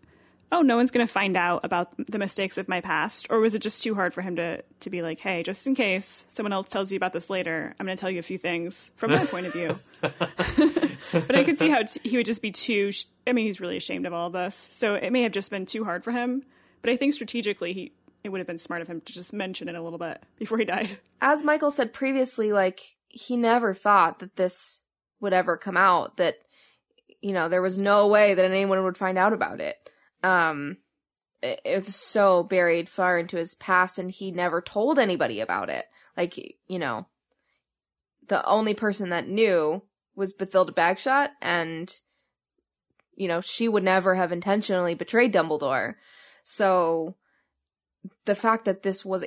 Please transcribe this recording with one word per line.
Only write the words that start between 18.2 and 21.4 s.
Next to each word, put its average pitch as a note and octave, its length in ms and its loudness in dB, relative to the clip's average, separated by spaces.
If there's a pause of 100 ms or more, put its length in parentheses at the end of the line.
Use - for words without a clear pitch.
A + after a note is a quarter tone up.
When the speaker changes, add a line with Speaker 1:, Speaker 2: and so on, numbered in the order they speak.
Speaker 1:
it G#3+ 60 -10
would F#3+ 100 -6
have F3+ 80 -8
been E3+ 120 -8
smart E3+ 240 -8
of E3 60 -12
him E3+ 120 -10
to - 140 -18
just F3+ 180 -12
mention F#3+ 380 -8
it E3+ 40 -10
a E3+ 80 -10
little E3 160 -10
bit E3+ 240 -10 (160)
before A3 200 -4
he A3 80 2
died. F#3+ 320 -4 (240)
Speaker 3:
As D4 220 6